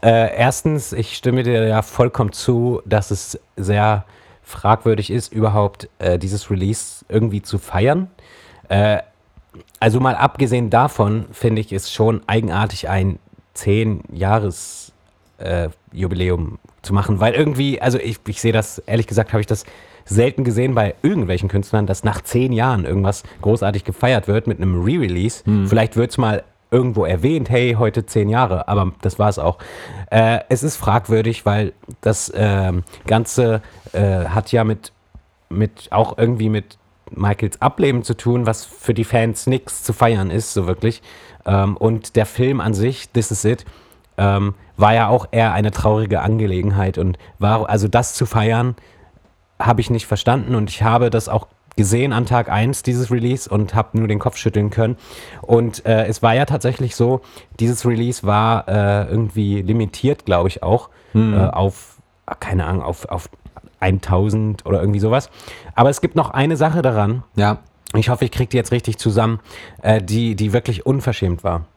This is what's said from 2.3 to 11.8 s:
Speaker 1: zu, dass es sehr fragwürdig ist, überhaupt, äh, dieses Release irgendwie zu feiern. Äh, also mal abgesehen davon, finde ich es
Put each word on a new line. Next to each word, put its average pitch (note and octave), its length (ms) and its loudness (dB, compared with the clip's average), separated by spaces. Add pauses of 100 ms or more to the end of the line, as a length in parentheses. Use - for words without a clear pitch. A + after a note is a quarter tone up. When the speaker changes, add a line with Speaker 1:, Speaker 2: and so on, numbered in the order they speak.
Speaker 1:
zu, A#2+ 520 0
dass G2+ 240 0
es - 300 -8 (160)
sehr G#2 480 0 (400)
fragwürdig G#2+ 680 0
ist, A2 220 -6
überhaupt, G#2+ 560 0 (120)
äh, F2+ 200 0
dieses F#2+ 320 -6
Release G2 560 -4
irgendwie G#2+ 340 0
zu - 160 -8
feiern. C#3+ 520 0 (600)
Äh, G#2 280 2 (800)
also A2+ 200 2
mal B2+ 160 2
abgesehen A#2+ 540 0
davon, A2+ 640 2
finde A2 300 0
ich - 100 -8
es F#2+ 200 -6